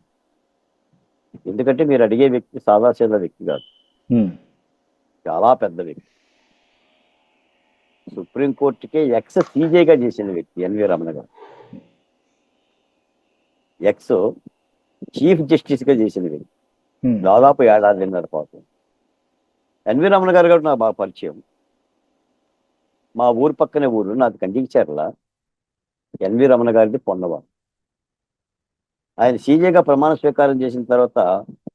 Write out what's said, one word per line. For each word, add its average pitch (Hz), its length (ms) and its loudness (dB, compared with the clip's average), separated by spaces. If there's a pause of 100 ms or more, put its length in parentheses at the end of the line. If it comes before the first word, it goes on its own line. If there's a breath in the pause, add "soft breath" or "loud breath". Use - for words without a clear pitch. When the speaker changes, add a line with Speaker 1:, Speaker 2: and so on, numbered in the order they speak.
(1500)
Speaker 1:
ఎందుకంటే 123 380 -2
మీరు 135 180 2
అడిగే 117 260 4
వ్యక్తి 123 320 -6
సాదాసీదా 110 560 2
వ్యక్తి 92 280 -6
కాదు. 73 180 -6 (520)
Speaker 2:
Hmm. 104 160 0 (960)
Speaker 1:
చాలా 98 260 2
పెద్ద 90 260 -8
వ్యక్తి, 80 240 -14 (2000)
సుప్రీంకోర్టుకే 139 920 -4
ఎక్స్ 117 360 -2
సీజేగా 160 500 2
చేసిన 117 380 -2
వ్యక్తి 87 320 -10
ఎన్వి 104 240 -2
రమణ 82 300 -4
గారు, - 120 -18 (2500 soft breath)
ఎక్స్ 101 520 -2 (720)
చీఫ్ 160 360 0
జస్టిస్గా 143 540 0
చేసిన 101 340 -4
వ్యక్తి, - 800 -14
Speaker 2:
Hmm. 107 140 -2
Speaker 1:
దాదాపు 127 400 4
ఏడాదిన్నర 101 600 2
పాటు. - 380 -12 (1200)
ఎన్వి 139 220 0
రమణ 185 280 2
గారు 170 120 6
కూడా 170 140 4
నాకు 143 160 -2
బాగా 113 140 0
పరిచయం. 90 500 -10 (1700)
మా 120 140 0
ఊరు 120 220 0
పక్కనే 147 340 -2
ఊరు, 107 260 -4
నాది 120 260 -2
కంచికిచెర్ల, 95 720 -4 (1120)
ఎన్వి 113 240 0
రమణ 117 300 2
గారిది 110 220 2
పొన్నవరం. 90 440 -8 (1800)
ఆయన 123 160 2
సీజేగా 170 440 2
ప్రమాణ 147 340 2
స్వీకారం 139 480 0
చేసిన 123 220 -6
తర్వాత 120 600 0 (280)